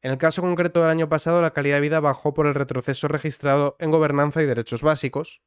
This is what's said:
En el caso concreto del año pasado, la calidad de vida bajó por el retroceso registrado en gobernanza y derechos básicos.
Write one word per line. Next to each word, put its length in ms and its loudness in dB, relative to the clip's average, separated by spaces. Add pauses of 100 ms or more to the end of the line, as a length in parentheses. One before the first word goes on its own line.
En 100 -4
el 80 -2
caso 240 0
concreto 400 0
del 80 4
año 180 0
pasado, 320 2
la 120 0
calidad 240 0
de 60 2
vida 180 0
bajó 340 -2
por 120 2
el 80 0
retroceso 520 -4
registrado 720 0
en 140 -2
gobernanza 500 2
y 40 2
derechos 360 -2
básicos. 640 -2